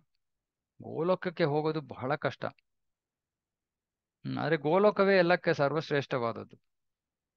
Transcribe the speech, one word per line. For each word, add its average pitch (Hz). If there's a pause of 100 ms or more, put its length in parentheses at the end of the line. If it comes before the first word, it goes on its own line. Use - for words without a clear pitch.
(840)
ಗೋಲೋಕಕ್ಕೆ 170
ಹೋಗೋದು 151
ಬಹಳ 127
ಕಷ್ಟ. 127
ಹ್ಮ್. -
ಆದ್ರೆ 147
ಗೋಲೋಕವೇ 190
ಎಲ್ಲಕ್ಕೆ 175
ಸರ್ವಶ್ರೇಷ್ಠವಾದದ್ದು, 135 (800)